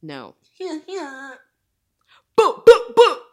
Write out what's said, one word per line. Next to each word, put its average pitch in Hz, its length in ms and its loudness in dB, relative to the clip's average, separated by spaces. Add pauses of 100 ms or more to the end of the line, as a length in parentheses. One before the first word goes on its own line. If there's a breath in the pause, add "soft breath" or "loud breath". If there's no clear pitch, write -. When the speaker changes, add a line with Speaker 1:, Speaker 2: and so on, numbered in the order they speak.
Speaker 1:
No. 139 340 -18 (240)
Speaker 2:
Yeah, 349 260 -12
yeah. 277 440 -16 (1040)
Speaker 1:
Boo, - 280 -2
boo, 466 300 4
boo! 453 220 2 (160)